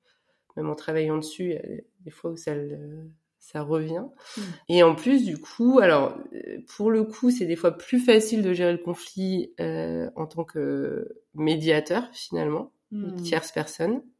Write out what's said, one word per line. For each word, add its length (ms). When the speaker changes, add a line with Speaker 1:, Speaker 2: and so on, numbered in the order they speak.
Speaker 1:
même 140
en 60
travaillant 420
dessus, 280
il 60
y 60
a 40
des 100
fois 200
où 60
ça 180
le, 540
ça 220
revient. 440
Speaker 2:
Mm. 40
Speaker 1:
Et 140
en 120
plus, 300
du 120
coup, 420
alors, 380
euh, 260
pour 160
le 140
coup, 260
c'est 140
des 100
fois 220
plus 220
facile 420
de 120
gérer 200
le 40
conflit, 840
euh, 560
en 120
tant 160
que 640
médiateur, 800
finalement, 580
ou 60
Speaker 2:
Mm. 140
Speaker 1:
tierce 300
personne. 520